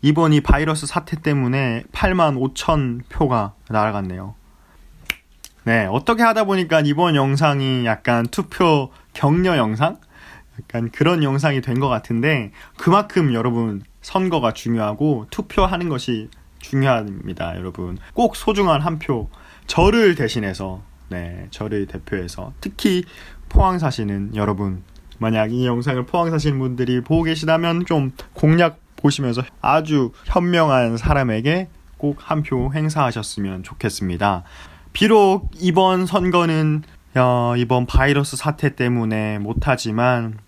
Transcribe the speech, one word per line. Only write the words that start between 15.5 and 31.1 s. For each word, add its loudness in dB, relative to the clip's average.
것이 -4
중요합니다. -2
여러분 -10
꼭 0
소중한 0
한 -4
표, -4
저를 4
대신해서, -4
네, -10
저를 -6
대표해서 -10
특히 -2
포항 4
사시는 -2
여러분, -2
만약 0
이 0
영상을 -2
포항 0
사시는 0
분들이 -2
보고 0
계시다면 0
좀 0
공략 4
보시면서 0
아주 2
현명한 2
사람에게 0